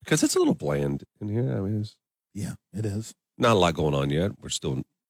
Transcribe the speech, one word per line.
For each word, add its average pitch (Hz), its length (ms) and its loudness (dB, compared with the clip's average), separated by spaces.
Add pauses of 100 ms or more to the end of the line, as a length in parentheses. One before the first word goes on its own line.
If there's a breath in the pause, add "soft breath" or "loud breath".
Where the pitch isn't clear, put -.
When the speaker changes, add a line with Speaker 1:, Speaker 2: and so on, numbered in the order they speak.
Speaker 1:
Because - 180 2
it's 311 120 2
a 381 40 4
little 302 160 4
bland 71 480 -2 (160)
in 107 80 -6
here. 117 300 -2
I - 20 -2
mean, 104 220 -2
it's - 160 -10 (360)
Speaker 2:
Yeah, 95 200 -6 (200)
it 107 120 -4
is. 107 280 -6 (240)
Speaker 1:
not 120 200 4
a - 20 6
lot 85 140 4
going 78 220 0
on 69 160 0
yet. 85 280 0
We're - 100 -16
still, 123 340 -4 (260)